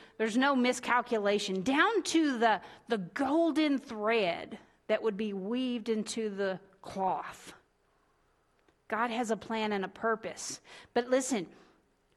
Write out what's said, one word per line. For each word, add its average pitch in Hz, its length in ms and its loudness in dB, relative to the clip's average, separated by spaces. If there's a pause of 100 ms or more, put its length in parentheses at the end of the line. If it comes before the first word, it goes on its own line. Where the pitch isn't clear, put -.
(180)
there's 220 200 0
no 269 180 4
miscalculation. 220 1040 2
Down 320 420 4
to 294 340 2
the, 214 220 4 (280)
the 226 100 0
golden 285 800 2
thread 214 800 -2 (300)
that 214 140 0
would 220 140 0
be 214 160 -2
weaved 233 560 -4
into 220 420 -2
the 190 300 -2 (200)
cloth. - 720 -4 (1300)
God 226 240 -2
has 226 220 -2
a 214 40 -2
plan 220 360 -4
and 196 120 -2
a 185 40 -4
purpose. - 720 -4 (340)
But 240 160 0
listen, 254 380 0 (680)